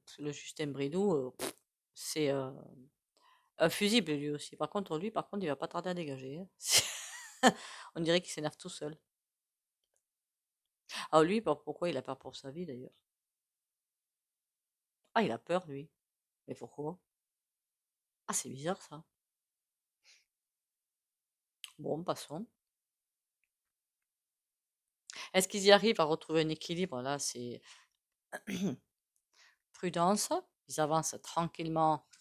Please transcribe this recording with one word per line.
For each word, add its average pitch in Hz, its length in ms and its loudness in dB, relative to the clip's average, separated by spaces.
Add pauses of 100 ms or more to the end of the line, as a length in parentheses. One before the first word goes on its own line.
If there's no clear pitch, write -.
(200)
le 147 120 -4
Justin - 360 -6
Bridoux, 143 460 0
euh, 127 240 0
pff, - 160 -6 (400)
c'est, - 380 0
euh, 135 200 -2 (1040)
un 160 120 6
fusible, 202 440 2
lui 147 160 -2
aussi. - 260 -8
Par 151 140 -2
contre, 190 280 -4
lui, 196 140 -6
par 160 180 -4
contre, 196 140 -6
il 165 40 -2
va 143 80 0
pas 165 120 -4
tarder 175 240 -6
à - 20 -4
dégager, 139 460 -8
hein. 190 80 -12 (920)
<laughs> - 180 6 (360)
On 165 60 -4
dirait 170 200 4
qu'il - 100 -8
s'énerve 151 260 -6
tout 180 120 -14
seul. 156 280 -10 (2250)
Ah, 156 120 8
lui, 202 180 4
pour-, 151 220 0
pourquoi 170 260 -4
il 139 80 -2
a 127 40 -2
peur 131 160 -8
pour - 180 -16
sa 135 160 -14
vie, 175 140 -10
d'ailleurs ? 127 260 -12 (2250)
Ah, 226 100 4
il 147 80 2
a 113 60 -2
peur, 170 300 -2
lui. 143 220 -10 (580)
Mais 139 80 -10
pourquoi ? 147 440 -10 (1300)
Ah, 208 60 -4
c'est - 160 -4
bizarre, 147 320 -6
ça. 156 220 -16 (2750)
Bon, 147 240 -4
passons. 170 420 -6 (3000)
Est-ce 185 140 4
qu'ils 202 160 -4
y 202 80 10
arrivent 202 280 8
à 160 60 6
retrouver 160 360 2
un 156 80 2
équilibre ? 165 520 -4
Là, 139 180 -2
c'est 120 420 -6 (680)
<clears throat> 185 500 -4 (920)
prudence. 185 580 2 (360)
Ils - 120 -2
avancent 156 420 2
tranquillement, 160 840 0 (160)